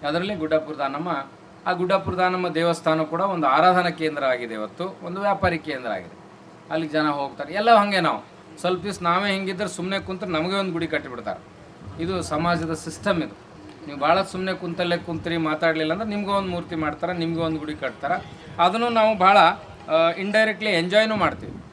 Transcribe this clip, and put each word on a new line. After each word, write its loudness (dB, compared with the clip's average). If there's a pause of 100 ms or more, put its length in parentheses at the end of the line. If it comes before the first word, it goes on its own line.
ಅದರಲ್ಲಿ -2
ಗುಡ್ಡಾಪುರ -2
ದಾನಮ್ಮ, -4 (420)
ಆ 0
ಗುಡ್ಡಾಪುರ 0
ದಾನಮ್ಮ 0
ದೇವಸ್ಥಾನ 0
ಕೂಡ -4
ಒಂದು 0
ಆರಾಧನಾ 6
ಕೇಂದ್ರ -4
ಆಗಿದೆ -2
ಇವತ್ತು, -8
ಒಂದು -8
ವ್ಯಾಪಾರಿ 0
ಕೇಂದ್ರ -6
ಆಗಿದೆ. -8 (540)
ಅಲ್ಲಿಗೆ -4
ಜನ 2
ಹೋಗ್ತಾರೆ. -4
ಎಲ್ಲ 6
ಹಾಗೆ 4
ನಾವು 0 (360)
ಸ್ವಲ್ಪ 0
ದಿವ್ಸ -6
ನಾವೇ 2
ಹಿಂಗಿದ್ರೆ -2
ಸುಮ್ಮನೆ -4
ಕುಂತ್ರೆ -8
ನಮಗೆ 0
ಒಂದು 0
ಗುಡಿ -2
ಕಟ್ಟಿಬಿಡ್ತಾರೆ. -6 (640)
ಇದು -2
ಸಮಾಜದ 0
ಸಿಸ್ಟಮ್ -2
ಇದು. -12 (420)
ನೀವು -10
ಭಾಳ 4
ಸುಮ್ಮನೆ -4
ಕುಂತಲ್ಲೇ -2
ಕುಂತ್ರಿ, -4
ಮಾತಾಡಲಿಲ್ಲ 0
ಅಂದ್ರೆ -4
ನಿಮ್ಗೆ -4
ಒಂದು 0
ಮೂರ್ತಿ -6
ಮಾಡ್ತಾರೆ, -2
ನಿಮ್ಗೆ -2
ಒಂದು -2
ಗುಡಿ -8
ಕಟ್ತಾರೆ. -4 (340)
ಅದನ್ನು 4
ನಾವು 4
ಭಾಳ, 8 (520)
ಆ, 4
ಇಂಡೈರೆಕ್ಟ್ಲಿ 0
ಎಂಜಾಯ್ನೂ 4
ಮಾಡ್ತೀವಿ. -2 (200)